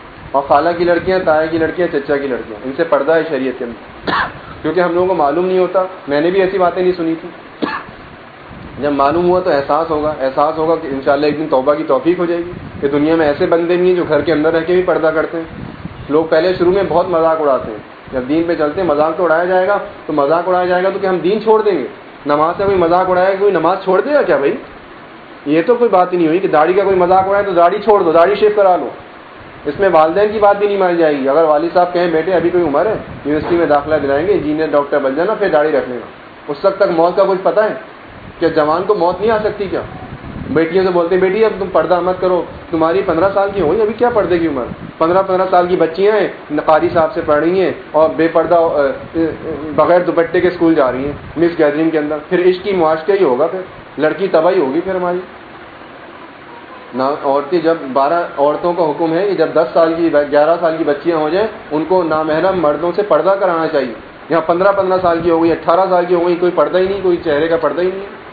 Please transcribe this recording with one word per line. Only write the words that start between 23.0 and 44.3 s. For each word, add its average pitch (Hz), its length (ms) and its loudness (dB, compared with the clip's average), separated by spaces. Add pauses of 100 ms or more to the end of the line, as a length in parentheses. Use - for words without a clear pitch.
اڑائے 185 240 2
گا، 190 60 -4
کوئی 202 120 2
نماز 175 320 0
چھوڑ 185 180 2
دے 285 120 -2
گا 277 80 4
کیا 156 160 2
بھائی؟ 143 160 0 (920)
یہ 151 200 2
تو 240 100 2
کوئی 240 140 2
بات 180 240 2
ہی 180 40 0
نہیں 170 100 2
ہوئی 165 120 0
کہ 190 80 -2
داڑھی 156 260 4
کا 196 100 2
کوئی 190 120 2
مذاق 185 320 2
اڑائے 202 160 0
تو 196 80 -4
داڑھی 175 320 4
چھوڑ 202 200 4
دو، 170 80 2
داڑھی 170 240 4
شیو 214 200 4
کرا 196 200 4
لو۔ 135 140 -4 (760)
اس 147 140 -6
میں 196 120 2
والدین 170 400 4
کی 220 80 -4
بات 202 180 4
بھی 202 100 0
نہیں 202 100 -2
مانی 180 200 2
جائے 151 200 2
گی۔ 135 120 -2
اگر 151 140 4
والد 156 300 2
صاحب 175 200 2
کہیں، 175 180 0
"بیٹے 160 220 0
ابھی 170 160 2
کوئی 175 140 2
عمر 151 220 0
ہے، 214 80 0 (320)
یونیورسٹی 151 300 -2
میں 170 100 2
داخلہ 147 380 2
دلائیں 139 240 0
گے، 208 40 4
انجینئر، 156 400 0
ڈاکٹر 143 280 0
بن 135 160 -2
جانا، 185 180 -2
پھر 202 160 -2
داڑھی 156 220 2
رکھ 131 180 -2
لینا۔" 117 160 -10 (420)
اس 147 180 -4
وقت 190 120 0
تک 190 180 2
موت 170 200 2
کا 196 80 4
کچھ 185 200 0
پتہ 175 160 0
ہے 214 140 0 (680)
کیا؟ 165 100 2
جوان 156 380 0
کو 208 80 2
موت 180 260 -2
نہیں 220 100 0
آ 220 60 2
سکتی 202 300 -4
کیا؟ 156 140 -4 (680)
بیٹیوں 165 360 0
سے 190 60 0
بولتے 175 240 2
ہیں، 185 60 2
"بیٹی 190 240 2
اب 214 140 2
تم 190 120 -4
پردہ 185 280 2
مت 185 220 -2
کرو، 180 220 0 (280)
تمہاری 165 340 0
پندرہ 180 280 2
سال 202 200 0
کی 196 80 -2
ہوئی، 175 200 0
ابھی 214 120 0
کیا 240 160 0
پردے 185 300 0